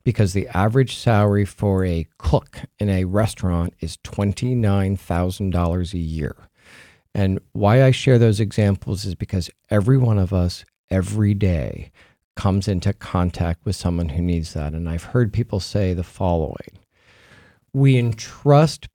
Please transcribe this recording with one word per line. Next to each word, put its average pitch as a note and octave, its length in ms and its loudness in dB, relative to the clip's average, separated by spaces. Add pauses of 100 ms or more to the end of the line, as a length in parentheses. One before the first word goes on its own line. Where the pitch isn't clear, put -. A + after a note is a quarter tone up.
because G#2 300 0
the F#2+ 160 -2
average A2 460 0
salary G#2 500 2
for F#2+ 400 -2
a E2 220 -2 (100)
cook - 440 -2 (180)
in G#2 100 -2
a F#2 140 0
restaurant F2+ 760 -2
is D#2+ 220 -10
twenty-nine G2+ 920 0
thousand F2+ 560 -4
dollars F2 420 -2
a F2+ 60 -4
year. D#2+ 360 -6 (800)
And F#2+ 260 0 (120)
why G#2+ 320 4
I C3 80 6
share B2+ 260 2
those A2+ 220 4
examples G2+ 680 0
is F#2+ 80 -6
because F2+ 380 -6 (180)
every G#2+ 280 4
one A#2 200 2
of F#2+ 160 0
us F2+ 320 0 (240)
every G2+ 460 2
day D#2+ 560 -2 (440)
comes G2 320 0
into G2+ 260 -2
contact F2 720 -4
with G2+ 100 -4
someone E2+ 340 -2
who D#2+ 140 -2
needs E2+ 300 -2
that. D2+ 200 -6
And E2+ 160 -6
I've E2 160 -6
heard A#2+ 280 0
people G#2+ 260 -4
say F#2+ 340 -2
the F2 100 -4
following, - 760 -4 (920)
"We C3+ 240 4
entrust C#3+ 960 2